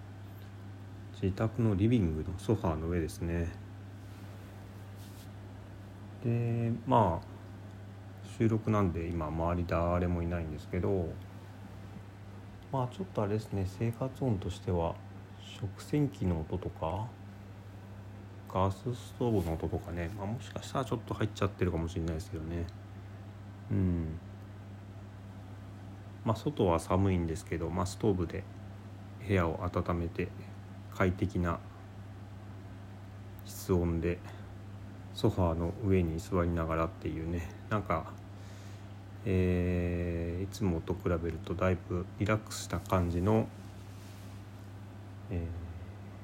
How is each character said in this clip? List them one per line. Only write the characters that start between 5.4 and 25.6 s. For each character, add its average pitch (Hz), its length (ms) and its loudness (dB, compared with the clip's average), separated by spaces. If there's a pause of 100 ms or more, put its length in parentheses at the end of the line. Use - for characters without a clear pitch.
で、 117 480 2 (140)
ま 107 360 6
あ、 - 40 -12 (1120)
収 113 100 6
録 110 220 2
な 104 100 6
ん 92 120 6
で 82 140 -2
今 85 200 0
周 82 280 2
り 87 120 2
誰 87 400 4
も 87 160 4
い 85 40 2
な 87 140 0
い 82 40 -2
ん 80 60 -4
で 76 100 -4
す - 80 -12
け 90 120 0
ど、 87 320 2 (1600)
ま 131 120 2
あ 123 120 2
ち - 60 -6
ょ 190 40 -2
っ - 100 -8
と 117 80 2
あ 104 40 4
れ 98 60 2
で 107 60 4
す - 140 -6
ね、 95 140 2
生 113 260 0
活 131 320 -2
音 113 140 4
と 95 120 -2
し - 100 -6
て - 100 0
は 85 240 4 (460)
食 - 420 -8
洗 147 260 4
機 - 180 0
の 82 160 4
音 90 160 -2
と - 100 -4
か 87 380 -2 (1500)
ガ 95 180 6
ス 120 240 -2
ス - 240 -10
ト 123 120 4
ー 107 100 6
ブ 82 60 2
の 82 80 2
音 82 140 0
と 85 100 0
か - 120 -8
ね、 85 260 -2
ま 98 80 -4
あ、 - 20 -2
も 113 140 -2
し - 100 -10
か - 120 -6
し - 100 -8
た 139 80 2
ら 127 40 2
ち 120 80 -2
ょ 123 40 0
っ - 100 2
と - 80 -2
入 110 120 2
っ 107 80 2
ち - 80 0
ゃ 101 40 4
っ - 20 6
て - 160 0
る 87 80 4
か 85 60 2
も 82 100 0
し - 80 -4
れ 85 60 0
な 82 100 0
い - 40 0
で 80 40 -2
す - 100 -8
け 85 60 -4
ど 78 80 -4
ね。 85 220 -2 (1040)
う - 40 2
ん。 85 440 4 (2000)